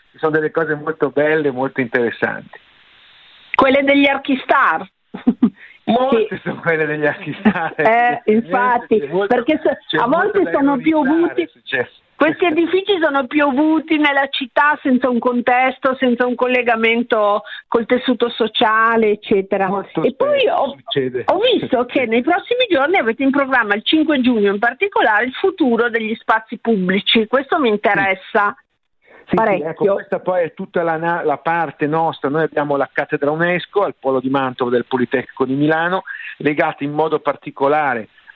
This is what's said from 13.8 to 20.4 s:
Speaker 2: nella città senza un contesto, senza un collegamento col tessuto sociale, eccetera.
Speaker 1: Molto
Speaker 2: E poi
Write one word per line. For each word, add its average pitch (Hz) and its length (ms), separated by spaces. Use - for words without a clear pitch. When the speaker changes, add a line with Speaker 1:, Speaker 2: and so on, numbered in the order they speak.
Speaker 2:
nella 285 320
città 285 500
senza 254 300
un 240 80
contesto, 254 800
senza 247 260
un 247 120
collegamento 233 1040
col 233 200
tessuto 247 440
sociale, 226 800
eccetera. 196 560
Speaker 1:
Molto 185 360
Speaker 2:
E - 120
poi 571 260